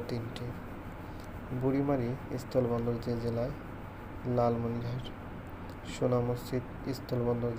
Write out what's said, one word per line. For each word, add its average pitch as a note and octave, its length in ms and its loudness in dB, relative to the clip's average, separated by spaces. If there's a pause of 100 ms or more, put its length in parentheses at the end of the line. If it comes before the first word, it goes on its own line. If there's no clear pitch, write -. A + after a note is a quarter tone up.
তিনটি। A#2 380 -2 (1160)
বুড়িমারি C3+ 760 2
স্থল B2+ 280 2
বন্দর A#2 280 2 (120)
যে A#2+ 160 0
জেলায়? A#2 280 0 (800)
লালমনিরহাট। A#2+ 840 2 (920)
সোনা B2 200 6
মসজিদ B2 760 0
স্থল B2+ 260 0
বন্দর A#2+ 400 4